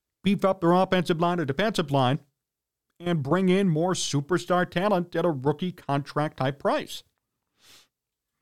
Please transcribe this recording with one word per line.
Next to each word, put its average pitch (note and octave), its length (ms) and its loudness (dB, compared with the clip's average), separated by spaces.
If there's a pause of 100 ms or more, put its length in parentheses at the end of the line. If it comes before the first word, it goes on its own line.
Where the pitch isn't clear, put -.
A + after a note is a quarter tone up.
(220)
beef G3 220 0
up F#3+ 160 2
their E3+ 120 4
offensive F3+ 460 2
line F3 220 0
or D3+ 60 -2
defensive F3 440 -2
line C3+ 280 2 (800)
and F3 240 -2
bring F3+ 260 2
in F#3+ 200 4
more E3 240 0
superstar F3 760 -2
talent F3+ 460 -2
at E3 100 0
a F3 60 2
rookie D3 400 -2
contract D3+ 680 -4
type C3+ 200 -2
price. - 460 -4 (1400)